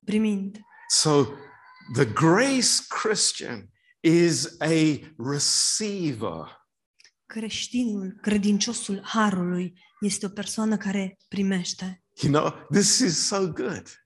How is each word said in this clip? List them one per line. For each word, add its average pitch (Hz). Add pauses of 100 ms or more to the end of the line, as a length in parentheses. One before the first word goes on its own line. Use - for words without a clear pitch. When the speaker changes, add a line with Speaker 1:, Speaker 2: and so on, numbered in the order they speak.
Speaker 1:
Primind. 208 (280)
Speaker 2:
So, 147 (680)
the 131
grace 196 (200)
Christian - (300)
is 160 (140)
a 156 (320)
receiver. 143 (720)
Speaker 1:
Creștinul, 220
credinciosul 208
harului, 180 (200)
este 202
o -
persoană 208
care 196 (120)
primește. 190 (180)
Speaker 2:
You 151
know, 151
this 196
is 185
so 196
good. - (180)